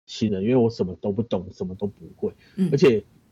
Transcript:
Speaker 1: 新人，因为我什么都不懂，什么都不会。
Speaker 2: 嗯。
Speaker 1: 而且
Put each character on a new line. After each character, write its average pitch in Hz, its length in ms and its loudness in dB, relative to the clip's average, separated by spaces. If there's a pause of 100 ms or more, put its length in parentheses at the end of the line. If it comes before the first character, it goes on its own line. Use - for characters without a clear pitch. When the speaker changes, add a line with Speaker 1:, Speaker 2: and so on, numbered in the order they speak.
Speaker 1:
新 - 240 -4
人， 95 140 -2
因 110 60 0
为 127 60 2
我 117 140 4
什 110 160 -4
么 90 160 -8
都 104 100 -2
不 101 100 -4
懂， 98 300 -4
什 95 160 -8
么 90 80 -10
都 104 120 -6
不 - 180 -14 (100)
会。 - 180 -6 (220)
Speaker 2:
嗯。 185 160 0
Speaker 1:
而 151 60 2
且 123 260 4 (280)